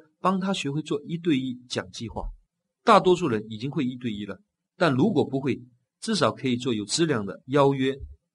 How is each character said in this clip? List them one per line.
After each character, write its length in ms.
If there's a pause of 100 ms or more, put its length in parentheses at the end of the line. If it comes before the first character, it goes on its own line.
(200)
帮 180
他 160
学 160
会 100
做 220
一 160
对 180
一 220 (100)
讲 220
计 180
划。 200 (560)
大 160
多 160
数 100
人 220
已 100
经 100
会 160
一 120
对 160
一 120
了， 160 (360)
但 180
如 180
果 120
不 160
会， 200 (400)
至 140
少 160
可 160
以 100
做 160
有 120
质 200
量 220
的 200
邀 280
约。 220 (380)